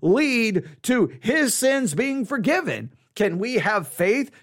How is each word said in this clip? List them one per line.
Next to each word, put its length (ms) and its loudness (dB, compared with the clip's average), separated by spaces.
lead 680 2
to 380 2
his 340 0
sins 400 0
being 300 -2
forgiven? 680 -2
Can 240 0
we 160 -4
have 340 0
faith 420 0